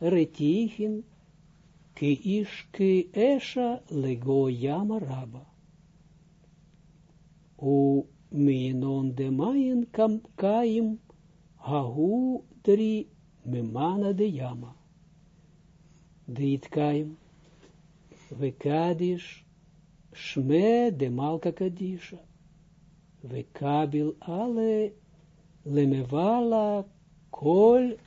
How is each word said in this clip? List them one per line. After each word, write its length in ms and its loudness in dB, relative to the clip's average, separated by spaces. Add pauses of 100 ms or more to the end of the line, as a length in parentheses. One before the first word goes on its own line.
retigin, 1000 0 (920)
ki 160 0 (280)
ish 320 -8
ki 400 2
esha 800 0
lego 580 0
yama 520 -2
raba. 460 -10 (2000)
U 480 2 (260)
minon 840 0
de 160 -2
mayen 600 0
kam 300 0 (160)
kaim, 600 0 (580)
hahu 880 -2 (200)
dri 440 2 (400)
mimana 680 -2
de 100 2
yama. 500 -6 (1600)
Drit 380 -2
kaim, 480 -2 (1120)
vekadish, 1120 -2 (680)
shme 840 2
de 140 -2
malka 420 -2
kadisha. 680 -6 (1000)
We 320 -10
kabil 680 -2
ale 720 -2 (720)
lemevala 1200 0 (440)
kol, 760 6